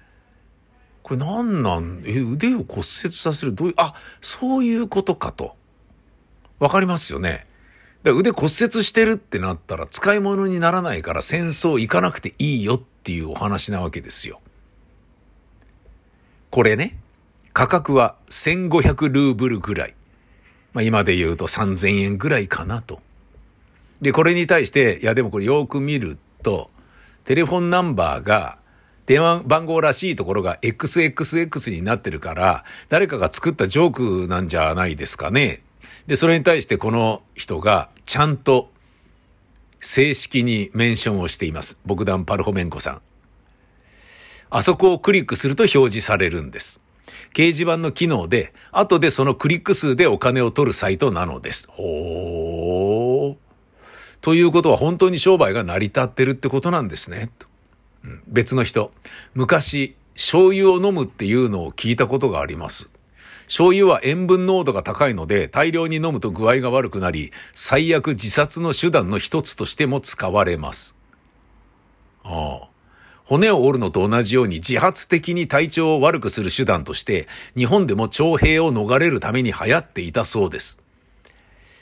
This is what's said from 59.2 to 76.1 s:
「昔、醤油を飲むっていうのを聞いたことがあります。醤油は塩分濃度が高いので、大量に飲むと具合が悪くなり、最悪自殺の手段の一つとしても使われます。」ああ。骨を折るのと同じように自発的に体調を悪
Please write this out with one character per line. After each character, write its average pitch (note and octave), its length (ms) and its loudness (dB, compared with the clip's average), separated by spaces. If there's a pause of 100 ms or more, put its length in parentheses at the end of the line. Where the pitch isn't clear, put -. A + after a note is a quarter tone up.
「昔、 C#3 600 -2 (180)
醤 F#3+ 360 6
油 F#3+ 200 4
を F3+ 60 6
飲 F#3+ 180 0
む D#3 100 -2
っ G2+ 40 -10
て - 160 -10
い G2+ 100 0
う B2+ 140 2
の F#2+ 160 -4
を C#2 80 -12
聞 A#2 200 -4
い A#2 40 0
た B2 100 2
こ B2+ 120 -2
と B2+ 120 0
が D#2 100 -4
あ C#2+ 60 -4
り D2+ 100 -8
ま D#2+ 140 -10
す。 - 180 -14 (580)
醤 F3 240 4
油 G3 160 6
は D#3+ 160 4
塩 E3 240 -2
分 F3+ 200 2
濃 F#3 180 2
度 C#3 80 0
が G2 100 -2
高 A2 260 0
い A#2 60 0
の D#2+ 120 -8
で、 G2 220 0
大 D#3+ 240 0
量 E3 140 -2
に D#3+ 100 -4
飲 D#3+ 160 -2
む C3+ 80 -4
と A#2 100 -4
具 G#2+ 180 0
合 C3 120 4
が B2 100 -2
悪 B2 200 0
く G2 100 -8
な F2+ 100 -2
り、 D#2 220 -8 (220)
最 D#3+ 400 0
悪 D#3 160 -2
自 G#2+ 200 -4
殺 D3+ 300 0
の E3+ 120 -2
手 E3 180 0
段 A#2 200 2
の G#2 80 -2
一 D3+ 240 -4
つ - 120 -6
と G#2+ 120 -6
し - 80 -8
て D3+ 120 -2
も C3+ 140 -2
使 - 300 -6
わ G2+ 140 2
れ F2 120 -2
ま D2 160 -8
す。」 - 240 -12 (1300)
あ D#2 380 -8
あ。 - 60 -20 (580)
骨 F3 240 4
を D#3+ 140 4
折 G3 100 6
る C3 40 -2
の G2+ 120 -2
と F#2 160 0
同 A#2 160 2
じ A2 120 -2
よ B2+ 80 4
う A2+ 60 0
に F2 80 -4
自 A2 220 -4
発 F#3 300 0
的 F3 240 0
に E3+ 160 -4
体 D3+ 220 0
調 D#3+ 260 2
を C#3 60 0
悪 D#3+ 180 4